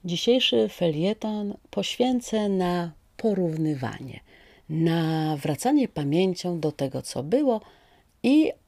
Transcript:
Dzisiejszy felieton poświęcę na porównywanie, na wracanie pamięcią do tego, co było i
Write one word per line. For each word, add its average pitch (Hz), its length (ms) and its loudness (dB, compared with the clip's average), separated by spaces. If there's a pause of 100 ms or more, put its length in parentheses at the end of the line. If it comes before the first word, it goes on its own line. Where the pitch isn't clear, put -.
Dzisiejszy 226 640 2
felieton 202 840 -2 (160)
poświęcę 220 800 0
na 175 420 0 (260)
porównywanie, 156 1000 -2 (500)
na 160 680 0
wracanie 240 500 2
pamięcią 175 720 0
do 151 120 0
tego, 131 300 -4
co - 220 -8
było 233 380 2 (640)
i 294 280 6 (160)